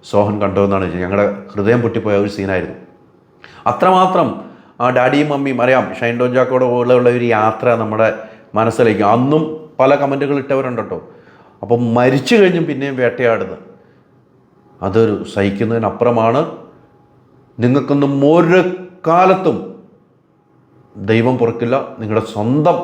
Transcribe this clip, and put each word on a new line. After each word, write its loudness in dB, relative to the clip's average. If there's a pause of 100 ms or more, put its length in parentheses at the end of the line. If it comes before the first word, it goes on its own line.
സോഹൻ 0
കണ്ടോ?" 0
എന്നാണ് 0
ചോദിച്ചത്. -4
ഞങ്ങളുടെ 0 (180)
ഹൃദയം 0
പൊട്ടിപ്പോയ -2
ഒരു 0
സീനായിരുന്നു. -6 (920)
അത്രമാത്രം 2 (400)
ആ 2
ഡാഡിയും 2
മമ്മിയും, -2
അറിയാം, 2
ഷൈൻ -2
ടോം 0
ചാക്കോയുടെ 2
കൂടെ 2
ഉള്ള 4
ഒരു 0
യാത്ര 2
നമ്മുടെ 0 (360)
മനസ്സിലേക്ക്. 2
അന്നും 0 (100)
പല 4
കമന്റുകൾ -2
ഇട്ടവരുണ്ട് -4
കേട്ടോ. -10 (580)
അപ്പം 0
മരിച്ചു 2
കഴിഞ്ഞും 4
പിന്നെയും -6
വേട്ടയാടുന്നത്, -2 (1200)
അതൊരു 0
സഹിക്കുന്നതിനപ്പുറമാണ്. 0 (1080)
നിങ്ങൾക്കൊന്നും 0
ഒരു 4 (440)
കാലത്തും 0 (1120)
ദൈവം 2
പൊറുക്കില്ല, -2 (120)
നിങ്ങളുടെ -2
സ്വന്തം 0